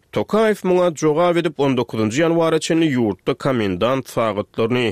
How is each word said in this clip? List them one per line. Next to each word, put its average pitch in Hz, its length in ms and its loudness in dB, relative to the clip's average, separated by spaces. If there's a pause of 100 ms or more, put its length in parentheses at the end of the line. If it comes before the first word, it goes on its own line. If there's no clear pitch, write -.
(120)
Tokayew 208 560 0
muňa 180 280 2
jogap 165 420 2
edip 165 220 -2
on 135 180 0
dokuzunjy 117 440 -2
ýanwara 160 380 2
çenli 165 300 2
ýurtda 123 460 0
komendant 117 760 -2
sagatlaryny 113 840 -2